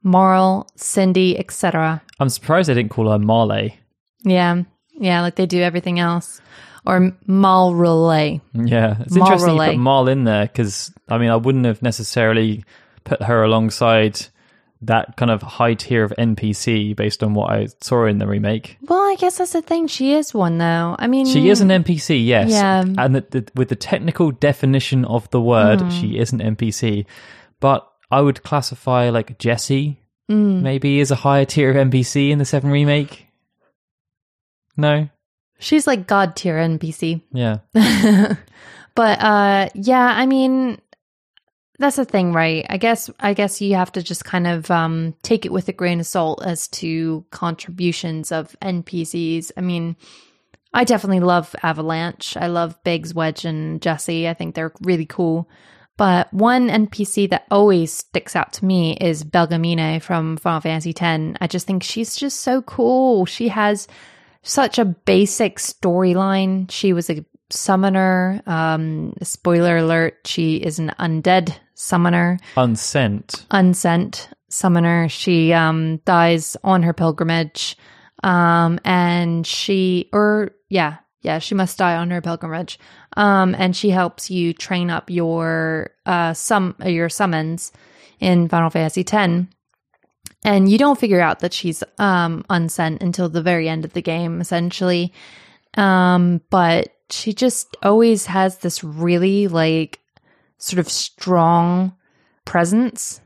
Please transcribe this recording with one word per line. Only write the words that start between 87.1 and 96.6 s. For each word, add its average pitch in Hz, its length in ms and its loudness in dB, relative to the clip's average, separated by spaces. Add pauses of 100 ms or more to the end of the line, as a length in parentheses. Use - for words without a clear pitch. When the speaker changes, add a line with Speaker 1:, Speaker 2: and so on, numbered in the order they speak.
Speaker 1:
summons 165 600 -4 (480)
in 175 280 4
Final 165 220 0
Fantasy 165 340 -2
Ten. 180 440 0 (960)
And 196 260 4
you 220 80 4
don't 285 200 4
figure 196 220 2
out 165 200 0
that 175 120 -4
she's, - 300 -6 (160)
um, 175 500 0
unsent 165 540 -2
until 180 260 -2
the 160 140 -4
very 165 260 0
end 160 160 -6
of 156 80 -12
the 175 80 -4
game, 170 400 -6
essentially. 175 720 -2 (640)
Um, 180 720 4
but 170 460 2 (160)